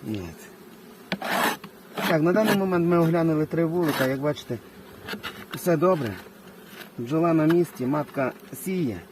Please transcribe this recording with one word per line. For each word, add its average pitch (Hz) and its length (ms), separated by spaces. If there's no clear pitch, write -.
Ні. 98 240
Так, 160 140
на 175 100
даний 208 240
момент 185 300
ми 170 120
оглянули 165 480
три 165 180
вулика, 160 420
як 135 140
бачите, 143 380
все 170 220
добре. 151 380
Бджола 160 340
на 156 140
місці, 165 400
матка 139 460
сіє. 160 360